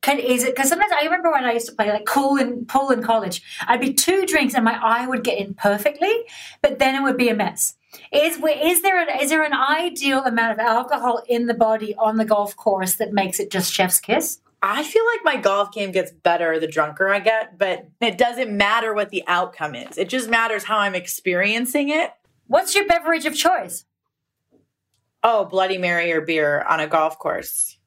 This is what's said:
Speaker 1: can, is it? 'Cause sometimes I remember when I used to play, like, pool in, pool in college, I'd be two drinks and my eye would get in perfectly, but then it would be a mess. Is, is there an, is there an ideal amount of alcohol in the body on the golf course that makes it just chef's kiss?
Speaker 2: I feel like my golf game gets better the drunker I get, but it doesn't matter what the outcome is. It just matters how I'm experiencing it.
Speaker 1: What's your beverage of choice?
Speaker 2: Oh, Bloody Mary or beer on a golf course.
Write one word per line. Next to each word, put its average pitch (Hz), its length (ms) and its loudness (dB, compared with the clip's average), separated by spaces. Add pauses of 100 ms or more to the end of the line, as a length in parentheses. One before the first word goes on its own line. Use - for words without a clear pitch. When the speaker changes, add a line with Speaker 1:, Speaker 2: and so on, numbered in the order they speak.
Speaker 1:
can, 277 180 2
is 247 240 0
it? 240 100 -2
'Cause 269 140 0
sometimes 370 240 2
I 302 120 2
remember 339 280 0
when 269 120 2
I 240 80 2
used 233 160 -2
to - 60 -18
play, 208 160 0
like, 208 160 -2
pool 277 300 2
in, 247 300 -2
pool 277 240 0
in 233 120 2
college, 226 400 -2 (240)
I'd 233 140 2
be 269 120 -2
two 381 340 2
drinks 277 280 0
and 226 100 0
my 233 160 2
eye 233 280 2
would 254 160 -4
get 214 140 -2
in 202 160 -8
perfectly, 294 600 0 (480)
but - 160 2
then 269 160 2
it 269 80 -2
would 262 140 2
be 240 120 2
a 220 60 2
mess. - 400 -2 (380)
Is, 320 320 2
is 320 380 2
there 381 180 2
an, 302 200 -2
is 285 100 0
there 311 120 2
an 294 120 0
ideal 277 720 0
amount 226 280 0
of 202 80 -4
alcohol 240 680 0
in 240 180 0
the 233 80 0
body 220 420 2
on 220 200 2
the 220 80 2
golf 208 320 0
course 190 400 0
that 196 160 -4
makes 196 280 -2
it 202 100 -4
just 180 220 -2
chef's - 280 2
kiss? 285 400 -2 (220)
Speaker 2:
I 214 220 0
feel 453 220 2
like 453 180 0
my 294 160 2
golf 202 320 0
game 202 180 -4
gets 180 220 -2
better 165 480 2
the 160 80 -2
drunker 156 400 0
I 202 120 2
get, 220 380 0
but 190 280 -2 (140)
it 214 180 -2
doesn't 240 380 0
matter 214 380 2
what 208 140 -2
the 190 180 -6
outcome 175 480 -2
is. 123 220 -14
It 165 120 -4
just 247 200 -4
matters 226 360 0
how 214 140 0
I'm 202 160 0
experiencing 208 920 -2
it. 311 240 -2 (340)
Speaker 1:
What's 311 280 0
your 403 120 2
beverage 330 400 2
of 311 80 -4
choice? - 500 -2 (1400)
Speaker 2:
Oh, 220 220 2
Bloody 190 340 0
Mary 170 340 0
or 160 80 0
beer 151 420 0
on 160 180 0
a 151 60 -2
golf 156 320 0
course. - 680 -8